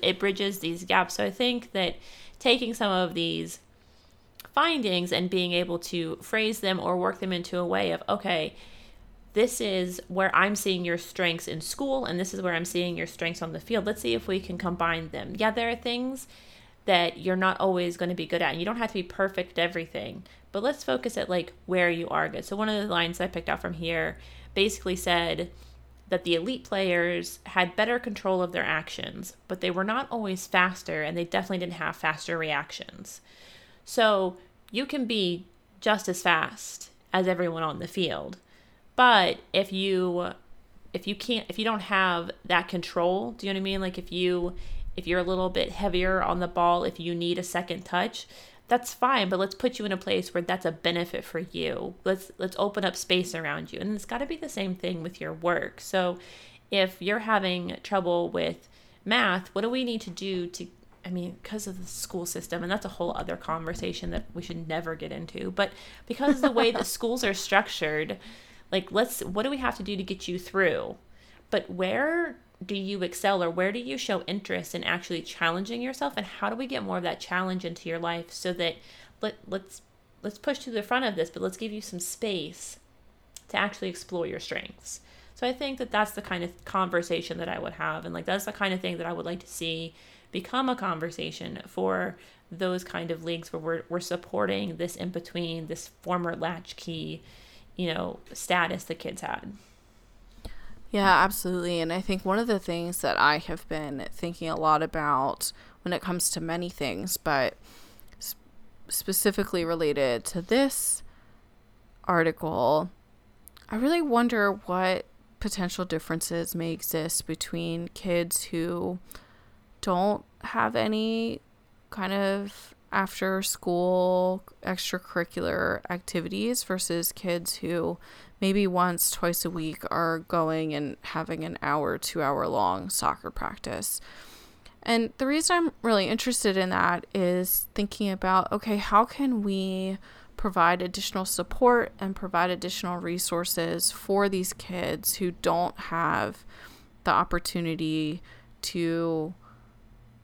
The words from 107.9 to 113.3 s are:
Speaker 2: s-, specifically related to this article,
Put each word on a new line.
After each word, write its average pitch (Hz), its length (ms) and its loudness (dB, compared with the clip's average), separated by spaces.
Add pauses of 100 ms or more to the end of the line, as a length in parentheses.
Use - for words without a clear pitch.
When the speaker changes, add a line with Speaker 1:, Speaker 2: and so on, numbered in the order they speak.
Speaker 2:
s-, - 160 -10 (540)
specifically 190 760 0
related 147 600 2
to 170 160 -4
this - 600 2 (1000)
article, 160 880 4 (800)